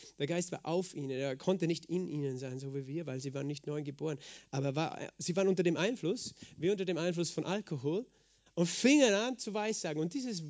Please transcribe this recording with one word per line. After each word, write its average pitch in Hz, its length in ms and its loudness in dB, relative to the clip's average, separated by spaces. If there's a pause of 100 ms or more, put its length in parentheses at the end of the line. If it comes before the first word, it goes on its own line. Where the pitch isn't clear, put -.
(200)
der 147 80 -2
Geist 170 240 -2
war - 140 -8
auf 175 280 0
ihnen, 139 180 -4
er 131 260 -2
konnte 180 280 2
nicht 160 200 0
in 180 240 -2
ihnen 139 280 -2
sein, 131 220 -6
so 135 160 -8
wie 135 120 -4
wir, 156 180 -6
weil 131 160 -4
sie 135 120 -6
waren 139 140 -4
nicht 147 200 -6
neu 151 140 -2
geboren, 147 380 -4 (300)
aber 139 260 0
war, 156 240 0 (180)
sie - 200 -2
waren 190 100 4
unter 180 160 4
dem 170 140 4
Einfluss, 202 580 0 (220)
wie 165 140 2
unter 190 120 0
dem 175 140 0
Einfluss 170 340 0
von 151 140 -2
Alkohol 170 600 -2 (480)
und 175 120 2
fingen 247 480 8
an 233 240 2
zu 208 160 -6
weissagen. 208 480 -2
Und 170 120 -2
dieses 240 360 -4